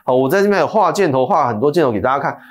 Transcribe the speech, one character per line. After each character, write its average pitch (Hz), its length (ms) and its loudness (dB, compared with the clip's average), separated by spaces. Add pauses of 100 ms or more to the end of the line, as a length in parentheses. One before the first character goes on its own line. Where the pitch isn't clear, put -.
哦， 131 120 0
我 131 120 2
在 190 140 2
这 202 60 2
边 196 120 0
有 147 60 0
画 180 260 0
箭 180 200 0
头， 131 120 0
画 147 240 0
很 110 100 -4
多 139 120 0
箭 165 140 0
头 127 80 0
给 101 80 -4
大 127 120 0
家 139 60 0
看， 147 180 -6 (140)